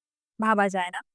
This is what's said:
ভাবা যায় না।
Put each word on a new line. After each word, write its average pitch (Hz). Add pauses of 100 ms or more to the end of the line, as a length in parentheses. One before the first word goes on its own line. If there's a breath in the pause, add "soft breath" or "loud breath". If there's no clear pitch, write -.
(420)
ভাবা 208
যায় 185
না। - (140)